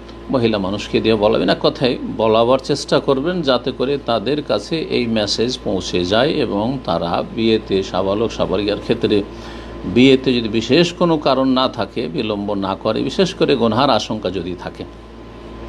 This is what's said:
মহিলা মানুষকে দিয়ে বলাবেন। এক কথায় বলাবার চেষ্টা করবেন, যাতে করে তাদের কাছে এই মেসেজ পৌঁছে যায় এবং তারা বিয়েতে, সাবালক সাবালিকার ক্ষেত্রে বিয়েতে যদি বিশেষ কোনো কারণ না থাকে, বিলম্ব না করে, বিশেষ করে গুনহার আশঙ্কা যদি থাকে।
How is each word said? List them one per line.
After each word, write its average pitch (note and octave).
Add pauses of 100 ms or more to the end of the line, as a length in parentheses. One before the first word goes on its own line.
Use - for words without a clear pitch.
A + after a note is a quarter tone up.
(300)
মহিলা A#2
মানুষকে G2+
দিয়ে A2
বলাবেন। A2+
এক F3+
কথায় C#3+ (200)
বলাবার A2+
চেষ্টা D3
করবেন, D3
যাতে C3
করে C3+
তাদের A#2+
কাছে A#2+
এই B2
মেসেজ A2+
পৌঁছে F#2
যায় A2+
এবং A#2+
তারা E2+ (120)
বিয়েতে, A2
সাবালক G2
সাবালিকার G2+
ক্ষেত্রে G#2+ (640)
বিয়েতে C3
যদি A2+
বিশেষ C3
কোনো E3
কারণ C3+
না C3
থাকে, A2+
বিলম্ব G#2+
না G2
করে, A#2
বিশেষ D#3
করে D3+
গুনহার A#2
আশঙ্কা G#2+
যদি F2+
থাকে। - (840)